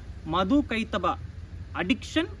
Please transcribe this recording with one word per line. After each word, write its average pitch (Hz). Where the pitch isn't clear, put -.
மது 190
கைத்தபா 214
அடிக்ஷன் 262